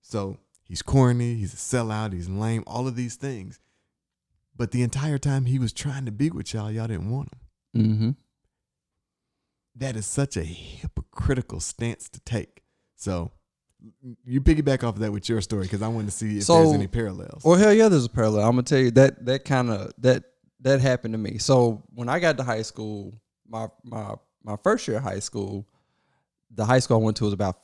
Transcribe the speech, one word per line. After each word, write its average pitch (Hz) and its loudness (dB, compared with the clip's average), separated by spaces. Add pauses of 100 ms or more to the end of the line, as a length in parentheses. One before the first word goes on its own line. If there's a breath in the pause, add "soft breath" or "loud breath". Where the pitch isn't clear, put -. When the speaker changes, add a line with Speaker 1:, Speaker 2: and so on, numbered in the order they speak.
Speaker 1:
So 98 -8 (260)
he's - -10
corny, 120 2
he's 98 -6
a - -18
sellout, 110 -4
he's 87 -8
lame, 110 -4
all 123 -6
of 120 -8
these 120 -8
things. 120 -12 (960)
But 120 -4
the 123 2
entire 139 -2
time 135 0
he 131 0
was 120 -2
trying 135 -8
to 113 -6
be 135 -2
with 156 -8
y'all, 107 -6
y'all 110 -4
didn't 98 -6
want 139 -6 (440)
him. 113 2
Speaker 2:
Mm-hmm. 110 2 (1700)
Speaker 1:
That 123 -6
is 104 -6
such - -2
a 85 -4
hypocritical - -6
stance - -8
to - -20
take. - -8 (340)
So 87 -4 (960)
you 131 -2
piggyback 143 4
off 110 -2
of - -8
that 107 -2
with 107 -6
your 113 0
story, 95 -4
'cause 98 -4
I 110 -4
wanted 110 -4
to - -8
see 107 -4
if 104 -4
Speaker 2:
So, 170 6
Speaker 1:
there's 160 6
any - -2
parallels. 101 -6
Speaker 2:
well, 170 8
hell 208 8
yeah, 220 8
there's 151 6
a 117 -4
parallel. 107 2
I'm 117 6
gonna 127 2
tell 135 2
you 123 4
that, 131 6
that 131 -4
kinda, 117 -2
that 127 2 (360)
that 135 2
happened 123 0
to 110 -4
me. 110 -6
So 120 2 (120)
when 120 -8
I 151 0
got 160 2
to 135 -4
high 113 -2
school, 107 -10 (280)
my, 113 -8 (140)
my, 107 -10 (300)
my 104 -6
first 220 0
year 110 -2
of 139 -4
high 98 -6
school, 101 -8 (840)
the 110 -4
high 127 4
school 117 2
I 110 0
went 110 0
to 113 -2
was 104 0
about 98 -4